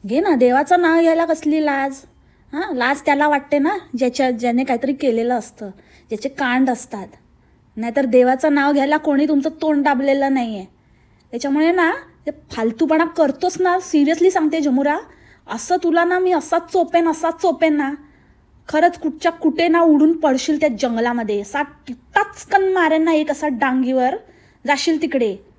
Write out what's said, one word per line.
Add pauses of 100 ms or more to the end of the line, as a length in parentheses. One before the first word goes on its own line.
घे
ना,
देवाचं
नाव
घ्यायला
कसली
लाज? (600)
हां,
लाज
त्याला
वाटते
ना (220)
ज्याच्या,
ज्याने
काहीतरी
केलेलं
असतं, (400)
ज्याचे
कांड
असतात, (720)
नाहीतर
देवाचं
नाव
घ्यायला
कोणी
तुमचं
तोंड
दाबलेलं
नाही
आहे. (640)
त्याच्यामुळे
ना, (340)
ते (200)
फालतूपणा
करतोस
ना,
सिरियसली
सांगते
जमुरा, (560)
असं
तुला
ना
मी
असाच
चोपेन,
असाच
चोपेन
ना, (760)
खरंच
कुठच्या
कुठे
ना
उडून
पडशील
त्या (120)
जंगलामध्ये,
असा
टिटाचकन
मारेन
ना
एक
असा
डांगीवर, (500)
जाशील
तिकडे (220)